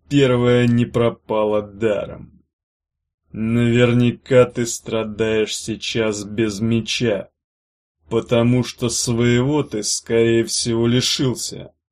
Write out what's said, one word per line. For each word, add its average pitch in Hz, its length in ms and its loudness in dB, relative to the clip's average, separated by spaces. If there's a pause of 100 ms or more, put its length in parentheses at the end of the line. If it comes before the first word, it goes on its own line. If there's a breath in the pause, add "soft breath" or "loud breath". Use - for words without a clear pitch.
первая 123 580 2
не 120 180 2
пропала 107 800 -2
даром. 101 760 -6 (1000)
Наверняка 120 1080 4
ты 120 180 -6
страдаешь 110 920 -2
сейчас 110 680 -4
без 104 360 -2
меча, 113 680 -2 (800)
потому 117 560 2
что - 240 -6
своего 123 760 0
ты, 104 200 -6
скорее 117 640 2
всего, 117 420 -2
лишился, - 880 -2 (180)